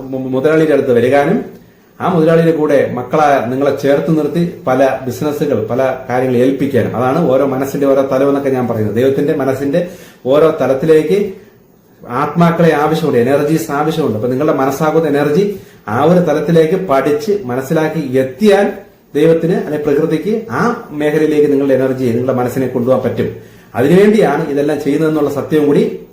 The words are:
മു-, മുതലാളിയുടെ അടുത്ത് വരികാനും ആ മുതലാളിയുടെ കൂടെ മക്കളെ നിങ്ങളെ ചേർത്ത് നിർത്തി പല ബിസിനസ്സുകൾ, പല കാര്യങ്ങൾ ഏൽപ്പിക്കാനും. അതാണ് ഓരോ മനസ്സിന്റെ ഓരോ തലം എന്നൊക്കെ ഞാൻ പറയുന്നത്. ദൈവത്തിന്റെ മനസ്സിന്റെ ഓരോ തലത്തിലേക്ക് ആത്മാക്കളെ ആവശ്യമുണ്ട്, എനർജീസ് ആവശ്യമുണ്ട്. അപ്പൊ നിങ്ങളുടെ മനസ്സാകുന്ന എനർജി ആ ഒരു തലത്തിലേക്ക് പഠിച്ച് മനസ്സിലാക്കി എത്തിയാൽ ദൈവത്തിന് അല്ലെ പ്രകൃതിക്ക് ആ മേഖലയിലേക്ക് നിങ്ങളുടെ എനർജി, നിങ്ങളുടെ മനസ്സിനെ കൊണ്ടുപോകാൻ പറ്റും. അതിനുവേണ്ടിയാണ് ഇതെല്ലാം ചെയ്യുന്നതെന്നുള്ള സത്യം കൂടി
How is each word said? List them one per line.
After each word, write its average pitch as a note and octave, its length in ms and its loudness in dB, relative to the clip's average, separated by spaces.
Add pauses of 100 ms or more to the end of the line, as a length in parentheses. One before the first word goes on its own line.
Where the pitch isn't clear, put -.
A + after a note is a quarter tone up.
മു-, C3 340 -8
മുതലാളിയുടെ D3+ 380 2
അടുത്ത് C3 200 2
വരികാനും C#3+ 520 2 (560)
ആ D3+ 120 -2
മുതലാളിയുടെ E3 440 2
കൂടെ D3 380 2
മക്കളെ B2+ 560 0
നിങ്ങളെ C3+ 320 -2
ചേർത്ത് C#3+ 360 2
നിർത്തി E3+ 340 -2 (140)
പല C3 380 2
ബിസിനസ്സുകൾ, C#3+ 680 -4
പല C3 260 -2 (120)
കാര്യങ്ങൾ B2+ 280 0
ഏൽപ്പിക്കാനും. B2 600 0
അതാണ് C3+ 360 0
ഓരോ C#3 140 2
മനസ്സിന്റെ C3+ 400 -2
ഓരോ C3+ 160 4 (100)
തലം C3+ 160 2
എന്നൊക്കെ C3+ 220 0
ഞാൻ B2 180 0
പറയുന്നത്. G#2+ 260 -2
ദൈവത്തിന്റെ C#3 400 0
മനസ്സിന്റെ C#3 540 -2 (380)
ഓരോ D3+ 340 2
തലത്തിലേക്ക് D#3 720 2 (760)
ആത്മാക്കളെ E3 680 0
ആവശ്യമുണ്ട്, D3+ 440 0
എനർജീസ് C#3+ 520 0
ആവശ്യമുണ്ട്. D3 440 -2
അപ്പൊ A#2+ 140 -4
നിങ്ങളുടെ C#3+ 280 0
മനസ്സാകുന്ന D3+ 520 0
എനർജി D3 500 0 (300)
ആ A#2 140 -2
ഒരു F3 180 4
തലത്തിലേക്ക് E3+ 680 2
പഠിച്ച് D3 540 0
മനസ്സിലാക്കി C3+ 760 -2
എത്തിയാൽ G3+ 540 2 (420)
ദൈവത്തിന് E3 400 2
അല്ലെ D3+ 240 -4
പ്രകൃതിക്ക് D#3 720 -2
ആ F#3 400 -2
മേഖലയിലേക്ക് D3+ 640 0
നിങ്ങളുടെ C#3 220 2
എനർജി, C3 300 0
നിങ്ങളുടെ B2 280 0
മനസ്സിനെ B2 340 -2
കൊണ്ടുപോകാൻ B2+ 380 0
പറ്റും. A2+ 240 -2 (460)
അതിനുവേണ്ടിയാണ് D#3+ 760 2
ഇതെല്ലാം C#3+ 320 -2
ചെയ്യുന്നതെന്നുള്ള D3+ 500 0
സത്യം C#3+ 360 0
കൂടി C3+ 340 0 (120)